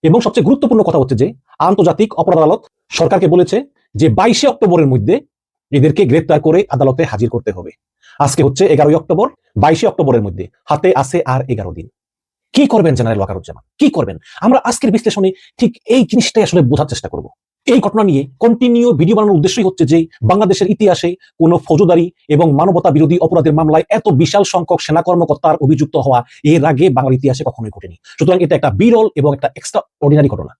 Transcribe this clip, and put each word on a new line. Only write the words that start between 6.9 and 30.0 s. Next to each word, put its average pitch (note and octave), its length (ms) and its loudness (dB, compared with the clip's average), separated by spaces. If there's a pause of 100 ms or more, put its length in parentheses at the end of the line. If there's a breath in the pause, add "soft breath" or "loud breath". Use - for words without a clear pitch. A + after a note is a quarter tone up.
হাজির A2 260 -4
করতে A2 220 -6
হবে। F2+ 200 -12 (480 soft breath)
আজকে C#3+ 240 0
হচ্ছে C#3 220 0
এগারোই D3 300 2
অক্টোবর, F3+ 340 -2 (280)
বাইশে D#3 300 2
অক্টোবরের C3+ 340 0
মধ্যে F#2 260 -8 (220)
হাতে D3+ 260 0
আছে - 300 -2
আর C3 240 -4
এগারো G2+ 240 -6
দিন। E2 140 -16 (680)
কি C#4 140 2
করবেন E3 280 2
জেনারেল A2+ 240 -2
ওয়াকারুজ্জামান, F#2+ 440 -8 (140)
কি D4 120 2
করবেন? G2 280 -6 (240 loud breath)
আমরা B3 220 2
আজকের A#3+ 280 -4
বিশ্লেষণে G3+ 400 -2 (260 loud breath)
ঠিক - 280 -2
এই A#3+ 180 2
জিনিসটাই A3+ 400 0
আসলে E3+ 180 2
বোঝার C#3 260 0
চেষ্টা A#2 220 -10
করব। - 200 -12 (360)
এই C4 140 2
ঘটনা G#3+ 240 -2
নিয়ে C#3+ 240 0 (120)
কন্টিনিউ A#3+ 540 2
ভিডিও E3+ 220 2
বানানোর G#3 200 2
উদ্দেশ্যই F3+ 280 0
হচ্ছে F#3 220 -2
যে E3 200 2 (180 soft breath)
বাংলাদেশের F#3+ 460 0
ইতিহাসে F#3 460 0 (240 soft breath)
কোনো E3 180 4
ফৌজদারি E3+ 540 2 (180)
এবং D3+ 240 2
মানবতা E3+ 380 0
বিরোধী D3+ 260 2
অপরাধের D#3+ 360 0
মামলায় D#3 360 2
এত G#3+ 200 -2
বিশাল E3 340 2
সংখ্যক F3 380 -2
সেনা D#3 200 -2
কর্মকর্তার E3+ 600 0
অভিযুক্ত D3 340 0
হওয়া B2+ 280 0 (200 soft breath)
এর D3 220 2
আগে D#3+ 240 2
বাংলার C3 240 0
ইতিহাসে C3 300 -2
কখনোই A#2 260 -8
ঘটেনি। F#2 340 -20
সুতরাং F3+ 400 0
এটা E3 120 0
একটা C#3+ 140 -2
বিরল G#3+ 460 2
এবং C#3+ 180 0
একটা C#3 220 -4
এক্সট্রাঅর্ডিনারি D3 720 -2